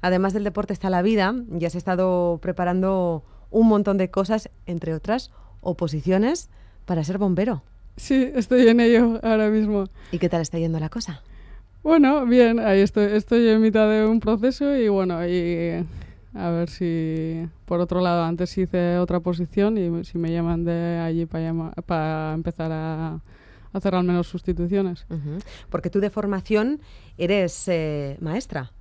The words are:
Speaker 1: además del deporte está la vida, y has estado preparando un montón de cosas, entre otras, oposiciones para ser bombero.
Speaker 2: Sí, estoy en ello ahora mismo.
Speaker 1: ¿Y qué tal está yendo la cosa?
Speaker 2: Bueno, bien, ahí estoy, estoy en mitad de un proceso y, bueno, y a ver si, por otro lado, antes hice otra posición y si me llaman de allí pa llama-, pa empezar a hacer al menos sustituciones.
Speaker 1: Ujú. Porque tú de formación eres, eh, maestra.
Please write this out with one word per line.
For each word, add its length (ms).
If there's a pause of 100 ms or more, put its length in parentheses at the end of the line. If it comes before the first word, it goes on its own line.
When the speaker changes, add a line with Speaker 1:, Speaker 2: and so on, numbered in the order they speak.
Speaker 1:
además 320
del 100
deporte 300
está 160
la 140
vida, 320 (240)
y 60
has 100
estado 640
preparando 840 (280)
un 160
montón 300
de 120
cosas, 400 (160)
entre 300
otras, 340 (320)
oposiciones 880 (360)
para 180
ser 160
bombero. 420 (340)
Speaker 2:
Sí, 380
estoy 340
en 120
ello 440
ahora 260
mismo. 360 (260)
Speaker 1:
¿Y 60
qué 120
tal 120
está 160
yendo 220
la 100
cosa? 320 (640)
Speaker 2:
Bueno, 420
bien, 340
ahí 200
estoy, 340
estoy 360
en 120
mitad 260
de 200
un 120
proceso 560
y, 120
bueno, 400
y 580 (480)
a 160
ver 200
si, 760 (180)
por 160
otro 200
lado, 220
antes 340
hice 400
otra 220
posición 580
y 280
si 120
me 140
llaman 340
de 400
allí 220
pa 120
llama-, 340 (120)
pa 480
empezar 380
a 480 (540)
hacer 220
al 100
menos 220
sustituciones. 840
Speaker 1:
Ujú. 300 (300)
Porque 200
tú 100
de 100
formación 680 (380)
eres, 500
eh, 540
maestra. 600